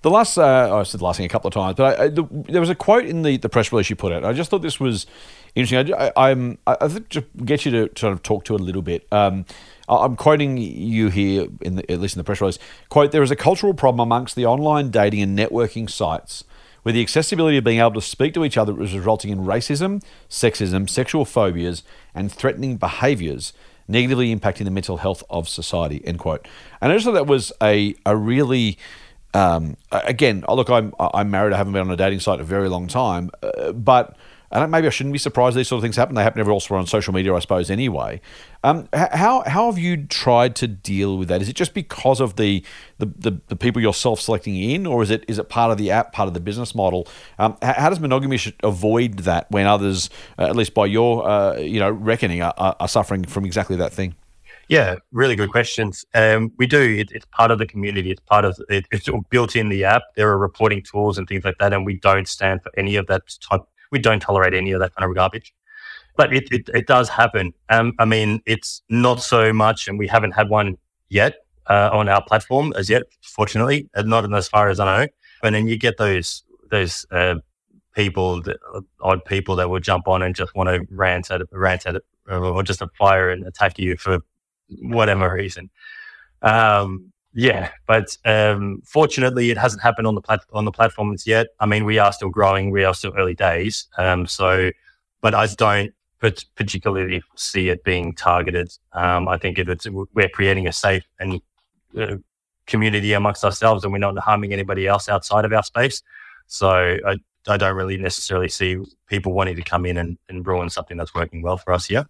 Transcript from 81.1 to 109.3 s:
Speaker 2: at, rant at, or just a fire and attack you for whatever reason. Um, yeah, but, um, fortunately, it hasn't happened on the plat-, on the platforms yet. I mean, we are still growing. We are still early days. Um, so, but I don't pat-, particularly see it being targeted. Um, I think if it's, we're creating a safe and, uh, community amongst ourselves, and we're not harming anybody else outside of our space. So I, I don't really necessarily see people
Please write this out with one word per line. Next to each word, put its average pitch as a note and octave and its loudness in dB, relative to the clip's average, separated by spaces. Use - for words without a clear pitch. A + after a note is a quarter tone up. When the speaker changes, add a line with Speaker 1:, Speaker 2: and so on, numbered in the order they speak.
Speaker 2:
at, F2+ -4
rant F#2 -2
at, F2+ -6
or F#2 -2
just G2 -4
a F2+ -10
fire F#2+ 4
and F2+ -6
attack F#2+ -2
you F2+ -2
for F#2 -2
whatever G#2 2
reason. F#2 -8
Um, G#2 2
yeah, G#2+ 0
but, A2 0
um, G#2 2
fortunately, B2+ 2
it A2+ 0
hasn't G#2+ -2
happened A2+ 0
on A2 0
the G2 -4
plat-, G#2+ -4
on G#2+ -2
the G2+ -6
platforms G#2 -2
yet. A2+ 2
I A2 0
mean, G#2 0
we G#2+ 2
are G2+ 6
still G2+ -6
growing. G2 2
We G2 0
are F#2 2
still F#2+ -6
early F#2 0
days. F#2 -2
Um, F2+ 0
so, F#2 0
but A2+ 2
I G#2+ 4
don't G2+ 0
pat-, A2 -2
particularly F#2+ -4
see F#2 -4
it F2 -4
being F2 -2
targeted. F2 0
Um, F2 0
I F2+ -2
think F2+ -4
if F2+ -4
it's, F2 -8
we're G2 -4
creating F#2+ 0
a E2+ -2
safe F#2+ 0
and, F#2 -6
uh, G2+ -6
community G#2+ 0
amongst G2+ 0
ourselves, G#2 2
and G2 -2
we're G2+ -4
not G2+ -2
harming G#2 0
anybody F#2+ -4
else G2+ 0
outside G#2 0
of G#2+ -2
our G#2+ 2
space. B2 -4
So F#2 0
I, G2 -2
I G#2 0
don't F#2+ 0
really F#2+ -4
necessarily F#2 -4
see F#2 -4
people G2 -4